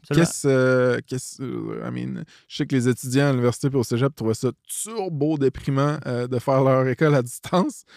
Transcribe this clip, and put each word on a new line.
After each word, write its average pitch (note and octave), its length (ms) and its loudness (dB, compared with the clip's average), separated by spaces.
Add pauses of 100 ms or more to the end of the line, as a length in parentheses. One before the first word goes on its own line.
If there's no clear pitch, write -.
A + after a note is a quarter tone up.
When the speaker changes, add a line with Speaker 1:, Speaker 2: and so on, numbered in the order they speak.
Speaker 1:
Absolument. D#3+ 240 4
Speaker 2:
Qu'est-ce, - 220 -2
euh, B2+ 580 4
qu'est-ce, - 340 -8
euh, A2+ 480 -8
I - 40 -8
mean, B2 320 -8 (240)
je - 80 -16
sais D3 100 -4
que - 80 -4
les B2 140 2
étudiants C3 400 2
à - 20 2
l'université B2 380 0
et C3+ 80 -2
au A#2+ 80 2
cégep C3+ 320 -2
trouvaient A2 180 0
ça C3 140 -2 (180)
turbo E3 720 -4
déprimant, C#3 680 0
euh, B2 200 -4
de B2+ 140 -2
faire C3+ 240 2
leur C3 240 4
école D3 260 2
à B2+ 80 4
distance. - 600 -2 (120)